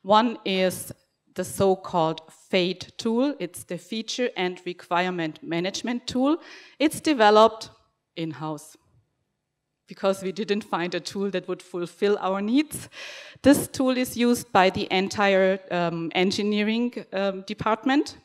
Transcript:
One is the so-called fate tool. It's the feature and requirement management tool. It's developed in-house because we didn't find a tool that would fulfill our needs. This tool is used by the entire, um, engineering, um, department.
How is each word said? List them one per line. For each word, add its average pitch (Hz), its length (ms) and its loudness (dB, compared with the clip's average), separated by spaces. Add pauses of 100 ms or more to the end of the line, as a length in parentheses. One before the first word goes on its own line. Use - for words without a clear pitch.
One 214 420 2
is 185 480 -2 (420)
the 185 100 -6
so-called 185 760 0 (300)
fate 180 460 0
tool. 240 440 0
It's - 240 -10
the 175 140 -10
feature 226 580 -6
and 180 300 -4
requirement 175 760 -4
management 196 640 -4
tool. 277 320 0 (400)
It's 302 220 0
developed 220 720 6 (460)
in-house 156 600 -10 (1080)
because 196 360 -2
we 185 100 -6
didn't 202 320 -4
find 175 300 -4
a 175 60 -2
tool 196 300 -6
that 180 180 -6
would 180 140 -8
fulfill 190 580 -2
our 190 220 -2
needs. 262 460 -2 (540)
This 277 260 6
tool 262 280 -2
is 254 200 -4
used 240 360 2
by 190 160 6
the 190 220 -2
entire, 190 680 2 (120)
um, 170 440 -2
engineering, 208 1000 0
um, 190 340 -4
department. 220 800 0